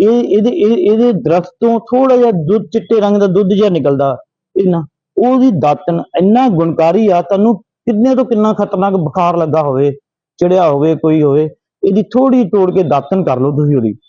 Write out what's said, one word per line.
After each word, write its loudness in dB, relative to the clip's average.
ਇਹ, 4
ਇਹਦੇ, 0
ਇਹ, 0
ਇਹਦੇ 2
ਦਰਖਤ -2
ਤੋਂ 0
ਥੋੜ੍ਹਾ 0
ਜਿਹਾ 2
ਦੁੱਧ, -2
ਚਿੱਟੇ 0
ਰੰਗ 0
ਦਾ 2
ਦੁੱਧ 0
ਜਿਹਾ 0
ਨਿਕਲਦਾ, 0
ਇਹ 0
ਨਾ, -2
ਉਹਦੀ 2
ਦਾਤਣ -2
ਇੰਨਾ 2
ਗੁਣਕਾਰੀ 0
ਆ, 2
ਤੁਹਾਨੂੰ 0
ਕਿੰਨੇ -2
ਤੋਂ 0
ਕਿੰਨਾ 0
ਖਤਰਨਾਕ -2
ਬੁਖਾਰ -2
ਲੱਗਾ 0
ਹੋਵੇ, 0
ਚੜਿਆ 2
ਹੋਵੇ, 0
ਕੋਈ 0
ਹੋਵੇ, 0
ਇਹਦੀ 0
ਥੋੜ੍ਹੀ 0
ਤੋੜ 0
ਕੇ 0
ਦਾਤਣ -2
ਕਰ -2
ਲਓ 0
ਤੁਸੀਂ 0
ਉਹਦੀ। 0